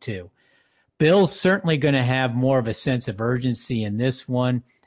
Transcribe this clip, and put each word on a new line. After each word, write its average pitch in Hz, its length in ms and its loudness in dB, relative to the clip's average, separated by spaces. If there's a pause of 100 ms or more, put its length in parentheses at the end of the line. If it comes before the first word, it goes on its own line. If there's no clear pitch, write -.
two. 92 300 -10 (680)
Bills 175 360 4
certainly 180 440 0
gonna 139 260 2
have 127 320 0
more 131 240 2
of 113 80 -2
a 110 60 -4
sense 127 340 -4
of 101 140 -8
urgency 120 640 -2
in 104 100 -4
this 127 320 -4
one, 123 340 0 (260)